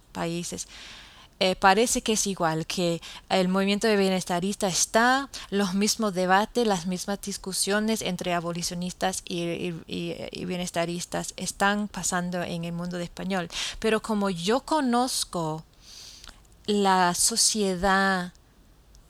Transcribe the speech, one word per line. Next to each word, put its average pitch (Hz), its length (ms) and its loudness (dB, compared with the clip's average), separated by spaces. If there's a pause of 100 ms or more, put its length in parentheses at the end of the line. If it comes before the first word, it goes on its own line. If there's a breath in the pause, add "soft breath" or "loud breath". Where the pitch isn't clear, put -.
(120)
países, 175 560 -6 (760 loud breath)
eh, 185 120 4
parece 220 480 4
que 220 100 2
es 208 140 0
igual, 165 400 0
que 170 340 0 (280 loud breath)
el 190 180 4
movimiento 196 400 2
de 214 80 4
bienestarista 190 720 0
está, 247 600 2 (220 loud breath)
los 196 240 0
mismos 208 400 0
debates, 190 540 2
las 180 180 2
mismas 190 340 -4
discusiones 208 840 -2
entre 180 320 -2
abolicionistas 175 920 -4
y, 175 140 -4
y, 170 480 -4
y, 170 280 -6 (160)
y - 140 -8
bienestaristas 175 920 -4
están 202 500 0
pasando 180 560 -4
en 170 200 -6
el 170 100 -6
mundo 175 240 -6
de 175 80 -6
español. 180 440 -4 (300 loud breath)
Pero 220 240 2
como 202 260 0
yo 190 300 0
conozco 240 1040 0 (1000 loud breath)
la 190 480 4
sociedad 190 1160 2 (760)